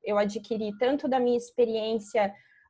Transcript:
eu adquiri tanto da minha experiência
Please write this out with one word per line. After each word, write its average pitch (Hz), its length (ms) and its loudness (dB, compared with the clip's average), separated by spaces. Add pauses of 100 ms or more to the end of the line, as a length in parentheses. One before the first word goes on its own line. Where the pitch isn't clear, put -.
eu 208 160 0
adquiri 208 600 -2
tanto 277 320 0
da 254 100 2
minha 247 160 2
experiência 220 960 0 (360)